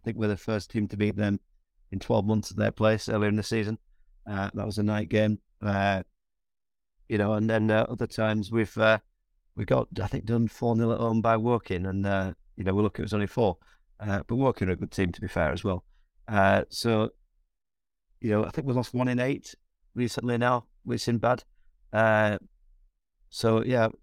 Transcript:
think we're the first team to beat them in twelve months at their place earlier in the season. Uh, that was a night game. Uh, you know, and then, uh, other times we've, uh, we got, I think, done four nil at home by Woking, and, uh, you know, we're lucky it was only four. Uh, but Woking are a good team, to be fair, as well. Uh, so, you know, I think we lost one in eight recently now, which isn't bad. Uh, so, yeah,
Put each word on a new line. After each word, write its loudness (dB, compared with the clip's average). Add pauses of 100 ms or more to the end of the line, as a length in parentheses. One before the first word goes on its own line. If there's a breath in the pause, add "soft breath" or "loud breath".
think -6
we're 0
the 0
first -6
team -2
to -10
beat 0
them 0 (500)
in -8
twelve 0
months 0
at -10
their 0
place 0
earlier 0
in 2
the -2
season. -2 (520)
Uh, -4
that -4
was -4
a 0
night 0
game. 2 (200)
Uh, 0 (1040)
you 0
know, 2
and 0
then, 2
uh, 4
other -4
times -2
we've, 0
uh, 6 (580)
we -6
got, 0 (120)
I -4
think, -6
done 0
four -2
nil 2
at -2
home 0
by 4
Woking, -2
and, -2
uh, -2 (220)
you -10
know, 0
we're 2
lucky -2
it -4
was -4
only 0
four. 0 (420 soft breath)
Uh, -4
but -2
Woking 0
are 0
a 0
good -8
team, 0
to -10
be -6
fair, 0
as -6
well. -4 (460)
Uh, 4
so, 0 (1120)
you -2
know, 2
I -4
think -6
we -2
lost -2
one 0
in 0
eight -4 (440)
recently -2
now, 2 (180)
which -4
isn't 0
bad. 0 (500)
Uh, 4 (920)
so, 2
yeah, 2 (140)